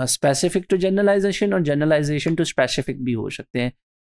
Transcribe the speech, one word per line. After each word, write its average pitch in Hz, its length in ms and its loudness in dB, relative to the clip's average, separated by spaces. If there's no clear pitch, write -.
specific 165 640 0
to - 80 0
generalization 196 760 2
और 190 100 2
generalization 151 800 0
to 160 140 -2
specific 131 420 -2
भी 127 160 -4
हो 107 180 -4
सकते - 300 -8
हैं। 123 120 -2